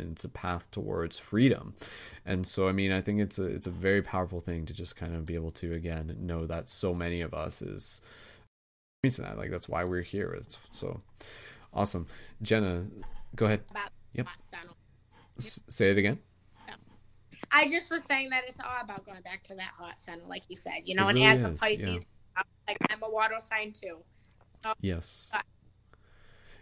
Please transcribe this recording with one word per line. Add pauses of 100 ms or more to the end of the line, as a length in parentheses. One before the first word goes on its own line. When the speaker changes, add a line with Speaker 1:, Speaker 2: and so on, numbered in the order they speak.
Speaker 1:
and
it's
a
path
towards
freedom. (500)
And
so,
I
mean,
I
think
it's
a,
it's
a
very
powerful
thing
to
just
kind
of
be
able
to,
again,
know
that
so
many
of
us
is (1040)
experiencing
that.
Like,
that's
why
we're
here.
It's (140)
so (760)
awesome. (340)
Jenna, (500)
go
ahead.
Speaker 2:
About (220)
Speaker 1:
Yep.
Speaker 2:
hot
center. (640)
Speaker 1:
S-,
say
it
again. (480)
Speaker 2:
Yeah. (800)
I
just
was
saying
that
it's
all
about
going
back
to
that
heart
center,
like
you
said,
you
know,
Speaker 1:
It
Speaker 2:
and
Speaker 1:
really
Speaker 2:
as
a
Speaker 1:
is,
Speaker 2:
Pisces, (300)
Speaker 1:
yeah. (240)
Speaker 2:
like, (120)
I'm
a
water
sign
too. (640)
So,
Speaker 1:
Yes.
Speaker 2:
but (1160)